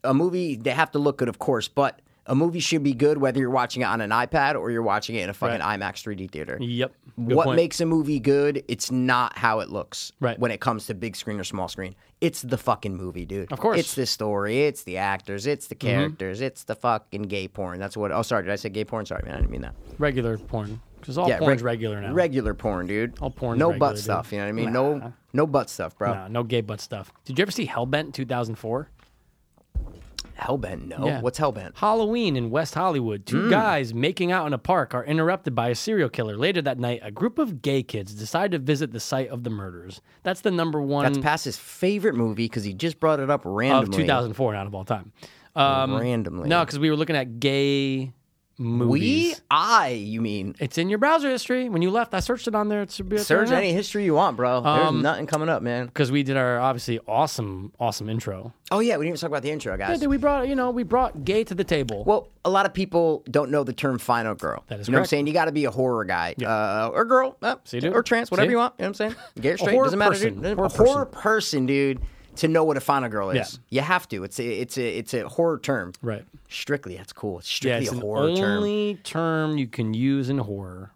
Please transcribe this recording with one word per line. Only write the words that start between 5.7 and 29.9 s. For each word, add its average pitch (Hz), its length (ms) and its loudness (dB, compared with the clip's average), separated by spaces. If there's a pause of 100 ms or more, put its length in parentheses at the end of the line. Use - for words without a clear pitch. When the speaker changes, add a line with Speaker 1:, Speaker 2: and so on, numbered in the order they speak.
Speaker 1:
imax 98 220 -6
three 107 120 -8
D 92 140 -10
theater. 76 320 -8
Speaker 2:
Yep. 120 320 -2 (340)
Good 127 100 2
Speaker 1:
What 160 80 4
Speaker 2:
point. 127 120 2
Speaker 1:
makes 170 240 2
a 170 60 2
movie 151 340 2
good? 139 480 2
It's - 220 -4
not 127 460 2
how 110 240 2
it - 80 -6
looks - 520 -8
Speaker 2:
Right. 120 180 0
Speaker 1:
when 120 120 2
it 101 100 -4
comes 113 260 -2
to 110 80 -6
big 98 220 -6
screen 104 220 -8
or 92 60 -6
small 92 240 -4
screen. 95 260 -10 (280)
It's 165 180 0
the 127 160 -2
fucking 104 400 -2
movie, 90 300 -8
dude. 95 260 -6
Speaker 2:
Of 135 80 -8
course. 214 200 2
Speaker 1:
It's - 140 -4
the 131 120 0
story. 107 560 0
It's 147 220 -2
the 92 120 -8
actors. 98 500 -4
It's 143 200 -4
the - 80 -12
Speaker 2:
Mm-hmm. 127 140 -4
Speaker 1:
characters. 117 520 -2
It's - 240 -6
the 110 120 -6
fucking 107 480 -2
gay 95 240 -4
porn. 90 320 -8
That's 98 160 -8
what, 104 160 -2
oh, 107 100 0
sorry. 107 220 0
Did 98 80 -2
I 104 40 -2
say 104 140 -6
gay 104 140 -4
porn? 107 200 -6
Sorry, - 220 -8
man. 73 80 -8
I - 60 -6
didn't - 100 2
mean 64 120 -6
that. 58 120 -10 (240)
Speaker 2:
Regular 123 400 0
porn. 110 420 -8 (220)
'Cause 135 160 -8
all 175 100 2
Speaker 1:
Yeah, 98 100 2
Speaker 2:
porn's 131 240 4
Speaker 1:
reg-, 117 180 -2
Speaker 2:
regular 104 200 -4
now. 101 140 -6
Speaker 1:
regular 131 400 2
porn, 92 320 -2
dude. 107 340 -2
Speaker 2:
All 135 100 -4
porn's 120 280 -2
Speaker 1:
No 160 100 6
Speaker 2:
regular, 147 100 0 (120)
Speaker 1:
butt 107 60 -4
Speaker 2:
dude. 104 80 -6
Speaker 1:
stuff, 101 280 -2
you 101 60 -4
know 101 60 -2
what 104 60 -4
I - 20 -4
mean? 113 200 0
Speaker 2:
Nah. 139 260 2
Speaker 1:
No, 123 140 -10 (200)
no 147 140 4
butt 139 240 0
stuff, - 280 -8
bro. 101 160 0
Speaker 2:
Nah, 95 140 -8
no 117 140 -2
gay 117 180 0
butt 107 220 -8
stuff. 101 280 -12 (140)
Did 135 140 -4
you 180 40 2
ever 202 80 0
see 185 160 -4
Hellbent 135 460 -2
two 131 140 -6
thousand 117 300 -4
four? 120 340 -6 (1500)